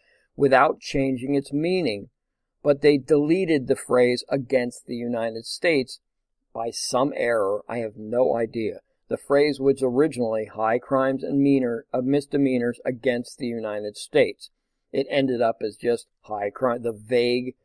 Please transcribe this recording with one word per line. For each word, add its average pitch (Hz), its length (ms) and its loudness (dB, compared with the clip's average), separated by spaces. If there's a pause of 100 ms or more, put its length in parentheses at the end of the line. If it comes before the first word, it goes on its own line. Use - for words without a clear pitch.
(360)
without 135 440 4
changing 135 540 -2
its 139 180 -2
meaning, 147 580 -2 (520)
but 143 200 2
they 147 160 6
deleted 151 680 2
the 135 100 2
phrase 123 520 2
"against 127 580 -2
the 123 80 -10
United 117 520 -4
States" 151 540 -2 (520)
by 117 180 -6
some 127 460 -2
error. 107 520 0
I 117 100 -6
have 107 180 -6
no 113 400 0
idea. 113 440 -4 (280)
The 113 80 -4
phrase 143 420 2
was 131 240 2
originally 120 640 0
high 110 320 0
crimes 135 440 0
and 139 180 0
meaner-, 131 540 2
uh, 127 80 -2
misdemeanors 131 840 0
against 123 540 -4
the 131 80 -6
United 107 500 -6
States. - 540 0 (420)
It 139 180 -2
ended 131 320 0
up 113 200 2
as 110 140 -6
just 120 300 -2 (160)
high 104 280 -6
crime, 123 320 -2
the 117 100 -2
vague 123 640 -2 (100)